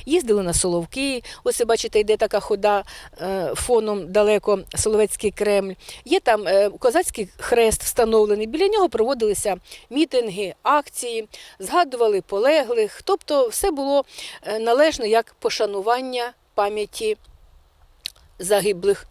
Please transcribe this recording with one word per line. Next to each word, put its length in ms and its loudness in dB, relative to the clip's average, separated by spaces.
їздили 360 2
на 100 -2
Соловки. 680 -2
Ось 140 0
ви 60 0
бачите, 360 2
йде 160 2
така 240 0
хода, 440 0
е, 340 -4
фоном 580 -2
далеко, 460 4
Соловецький 560 0
Кремль. 420 0
Є 160 0
там, 280 2
е, 220 4
козацький 580 -2
хрест 440 2
встановлений, 640 2
біля 220 0
нього 200 2
проводилися 680 0
мітинги, 720 -2
акції, 680 -2
згадували 640 0
полеглих. 840 0
Тобто 440 0
все 220 -2
було, 340 0
е, 160 -6
належно 480 2
як 320 0
пошанування 920 -2
пам'яті 600 -2
загиблих 720 0